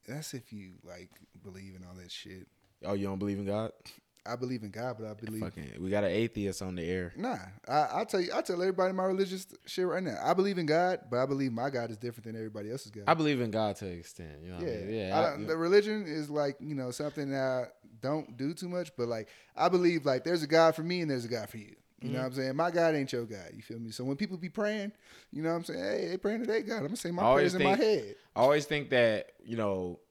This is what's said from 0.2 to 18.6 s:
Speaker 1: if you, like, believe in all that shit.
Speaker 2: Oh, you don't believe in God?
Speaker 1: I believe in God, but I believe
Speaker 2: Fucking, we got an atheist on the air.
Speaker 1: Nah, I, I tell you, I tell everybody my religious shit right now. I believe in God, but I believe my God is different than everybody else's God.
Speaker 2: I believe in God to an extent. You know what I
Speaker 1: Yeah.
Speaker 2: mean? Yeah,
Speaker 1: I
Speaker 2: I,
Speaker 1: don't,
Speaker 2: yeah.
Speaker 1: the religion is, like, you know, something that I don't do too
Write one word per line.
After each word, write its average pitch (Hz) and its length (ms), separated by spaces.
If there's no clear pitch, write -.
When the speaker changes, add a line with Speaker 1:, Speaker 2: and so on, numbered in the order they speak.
Speaker 1:
if 120 180
you, 95 200
like, 90 260
believe 95 340
in 92 100
all 90 100
that 90 140
shit. - 360
Speaker 2:
Oh, 95 100
you 98 120
don't 98 120
believe 101 200
in 101 60
God? 104 280
Speaker 1:
I 117 120
believe 123 260
in 107 80
God, 117 280
but 110 100
I 107 60
believe 110 280
Speaker 2:
Fucking, 85 380
we 92 100
got 101 140
an 92 80
atheist 101 500
on 92 140
the 87 60
air. 90 340
Speaker 1:
Nah, 226 200
I, 143 320
I 226 40
tell 202 160
you, 180 140
I - 60
tell 175 200
everybody 185 320
my 185 120
religious 190 420
shit 185 200
right 151 160
now. 147 220
I 147 100
believe 190 240
in 170 80
God, 170 340
but 120 80
I 127 80
believe 139 260
my 117 180
God 117 200
is 110 60
different 113 280
than 113 120
everybody 107 360
else's 127 180
God. 104 160
Speaker 2:
I 156 80
believe 151 260
in 117 100
God 107 260
to 104 100
an 87 120
extent. 80 440
You 87 80
know 90 60
what 170 100
I 147 40
Speaker 1:
Yeah. 113 80
Speaker 2:
mean? 101 160
Yeah, 98 200
Speaker 1:
I - 40
Speaker 2:
I, 165 120
Speaker 1:
don't, 147 120
Speaker 2:
yeah. - 60
Speaker 1:
the 160 80
religion 202 500
is, 151 240
like, 147 300
you 147 140
know, 127 160
something 147 400
that 135 100
I 131 240
don't 139 340
do 135 180
too 180 140